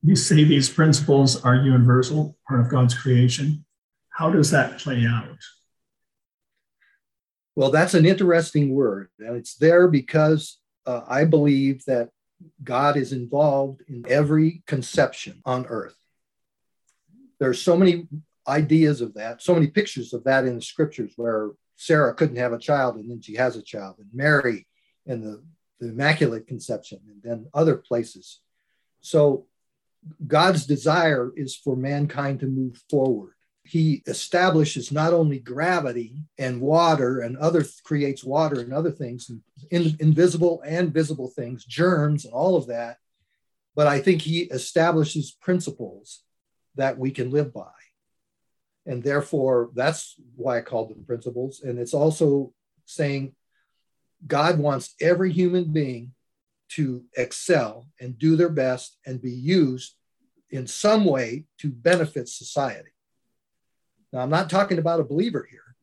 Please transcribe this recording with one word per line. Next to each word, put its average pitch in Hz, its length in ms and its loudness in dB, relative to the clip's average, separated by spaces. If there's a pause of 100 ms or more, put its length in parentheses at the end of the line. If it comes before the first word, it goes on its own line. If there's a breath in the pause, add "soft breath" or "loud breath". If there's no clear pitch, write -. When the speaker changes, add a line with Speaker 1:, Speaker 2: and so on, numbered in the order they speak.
Speaker 1:
You 170 120 6
say 151 280 4
these 143 260 4
principles 143 720 2
are 123 120 4
universal, 131 800 4 (100)
part 127 140 0
of 117 80 2
God's 123 240 2
creation. 131 720 0 (440)
How 160 200 -2
does 151 220 4
that 135 260 0
play 120 280 -2
out? 117 340 -4 (2250)
Speaker 2:
Well, 139 160 2
that's 180 240 4
an 160 100 8
interesting 170 680 4
word. 104 360 0 (100)
And 113 160 -10
it's 120 200 -12
there 175 320 6
because, 156 720 2 (260)
uh, 123 220 -6
I 139 180 2
believe 143 600 2
that 120 240 -2 (540)
God 139 340 0
is 131 160 -4
involved 139 760 0
in 120 200 -14
every 156 600 2
conception - 760 -4
on 127 220 -4
earth. 107 300 -10 (1400)
There's 131 220 0
so 170 140 4
many 175 320 4 (400)
ideas 151 540 4
of 107 140 -8
that, 113 260 -10
so 180 120 2
many 160 140 4
pictures 151 460 -4
of 120 120 -10
that 135 200 2
in 123 100 -2
the 117 60 -10
scriptures 151 540 -6
where 110 360 -4 (260)
Sarah 151 360 2
couldn't 143 240 0
have 123 160 -2
a 117 60 -8
child 131 380 -2
and 110 120 -16
then 117 120 -14
she 107 140 -16
has 123 200 -2
a 107 80 -14
child, 98 340 -14
and 101 160 -20
Mary 135 540 0 (400)
and 120 160 -8
the, 107 200 -14 (360)
the 120 100 -10
Immaculate 131 580 -2
Conception, 110 600 -12
and - 160 -20
then 117 300 -10
other 151 220 2
places. - 640 -8 (640)
So 147 460 2 (800)
God's 156 400 4
desire 147 680 0
is 135 200 -10
for 135 200 -4
mankind 139 640 -4
to 135 80 -4
move 131 420 -6
forward. 131 440 0 (300)
He 160 420 0
establishes 156 840 0
not 156 220 0
only 156 260 2
gravity 127 840 -4 (140)
and 127 240 -6
water 139 600 2
and 117 160 -8
other, 156 280 0 (180)
creates 139 400 -4
water 143 360 -2
and 120 120 -10
other 156 200 -2
things, 123 380 -12
and 117 120 -16 (300)
in, 165 280 0
invisible 165 680 2
and 165 280 -2
visible 147 360 -4
things, 123 360 -12
germs 151 600 0
and 120 80 -20
all 175 220 0
of 120 120 -2
that. 117 300 -8 (800)
But 147 120 4
I 143 120 2
think 165 220 2
he 165 200 -4
establishes 160 880 -2
principles - 880 -6 (540)
that 131 240 -4
we 131 100 -4
can 127 220 -6
live 143 220 -2
by. - 180 -18 (1120)
And 123 160 -10
therefore, 131 720 -2
that's 139 420 -4 (200)
why 123 240 -4
I - 20 -8
called 110 300 -8
them 104 120 -20
principles. 120 580 -10
And 123 180 -8
it's 120 160 -6
also 143 580 2 (320)
saying 139 480 -6 (920)
God 156 320 2
wants 139 420 -2
every 175 320 2
human 180 400 0
being 127 400 -4 (560)
to 127 340 -6 (140)
excel 123 720 -2 (120)
and 127 180 -14
do 160 180 2
their 170 140 2
best 131 560 -4
and 127 160 -12
be 123 100 -8
used 131 640 -2 (560)
in 127 160 -8
some 214 360 0
way 135 420 -2 (140)
to 151 100 -6
benefit 147 600 -2
society. - 600 -8 (1200)
Now, 127 100 -8
I'm 131 80 -6
not 165 200 -2
talking 190 300 0
about 165 200 0
a 147 40 -2
believer 156 460 -4
here. - 340 -20